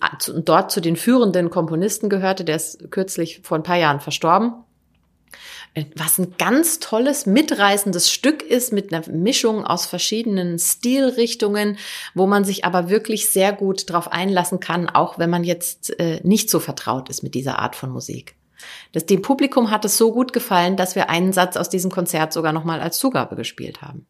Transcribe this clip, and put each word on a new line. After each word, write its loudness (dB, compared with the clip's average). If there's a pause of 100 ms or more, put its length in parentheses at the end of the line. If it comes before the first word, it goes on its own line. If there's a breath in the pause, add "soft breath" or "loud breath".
a-, -4
zu, -6
dort 2
zu -2
den 0
führenden 4
Komponisten -2
gehörte, 0
der 0
ist -10
kürzlich -4
vor -2
ein -4
paar 0
Jahren 2
verstorben. 0 (1160 loud breath)
Äh, -6 (100)
was 0
ein -4
ganz 2
tolles, 0
mitreißendes 2
Stück 0
ist 0
mit -2
einer -4
Mischung 0
aus -2
verschiedenen -2
Stilrichtungen, 0 (360 loud breath)
wo 4
man 4
sich -2
aber 0
wirklich 0
sehr 2
gut -4
drauf -2
einlassen 0
kann, -4
auch 2
wenn 2
man 2
jetzt, -4
äh, -2
nicht 4
so 4
vertraut -4
ist -10
mit -6
dieser -2
Art -2
von -8
Musik. -12 (560 loud breath)
Das, 0
dem 4
Publikum 2
hat 0
es 0
so 6
gut 0
gefallen, 2
dass 0
wir 0
einen 2
Satz 2
aus -2
diesem -2
Konzert -2
sogar 0
noch -2
mal -2
als -4
Zugabe 0
gespielt -10
haben. -16